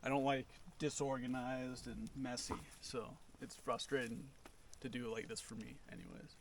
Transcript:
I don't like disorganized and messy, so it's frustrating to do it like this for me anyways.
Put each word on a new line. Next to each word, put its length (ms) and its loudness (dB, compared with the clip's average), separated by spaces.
I 60 4
don't 140 8
like 240 6
disorganized 1080 2
and 280 -2
messy, 400 0
so 240 0
it's 140 -8
frustrating 680 2
to 80 -2
do 180 0
it 40 2
like 160 0
this 120 -2
for 160 -6
me 220 -6
anyways. 500 -10